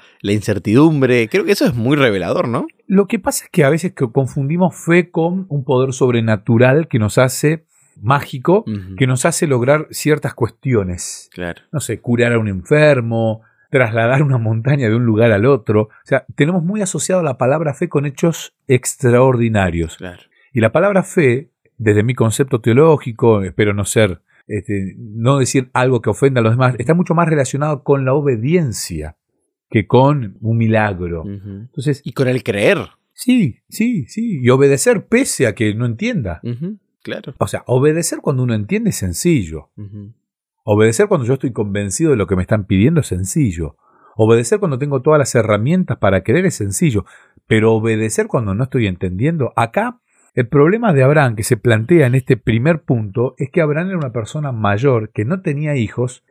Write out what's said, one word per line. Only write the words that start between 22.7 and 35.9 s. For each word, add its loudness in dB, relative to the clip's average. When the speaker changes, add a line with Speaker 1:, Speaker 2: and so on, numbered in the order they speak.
Speaker 2:
espero 0
no -2
ser, 0
este, -6
no -2
decir 0
algo 0
que -2
ofenda 0
a 2
los 2
demás, 2
está 0
mucho 0
más 2
relacionado -2
con 0
la 0
obediencia -2
que 0
con 2
un -2
milagro. 0
Speaker 1:
Ujú. -12
Speaker 2:
Entonces -8
Speaker 1:
Y -12
con -2
el -2
creer. 0
Speaker 2:
Sí, 0
sí, -4
sí. -6
Y 4
obedecer 2
pese 0
a -2
que 0
no -4
entienda. -4